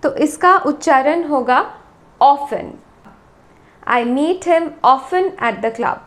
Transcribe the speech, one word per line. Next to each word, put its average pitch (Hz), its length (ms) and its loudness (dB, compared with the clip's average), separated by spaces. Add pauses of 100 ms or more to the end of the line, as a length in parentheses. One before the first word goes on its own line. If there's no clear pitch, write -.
तो 277 120 0
इसका 359 420 2
उच्चारण 302 680 0
होगा 262 360 0 (600)
often। 277 460 2 (1200)
I 240 160 0
meet 285 440 -2
him 330 220 2 (140)
often 359 460 2 (120)
at 214 200 -4
the 226 160 -2
club। - 300 -4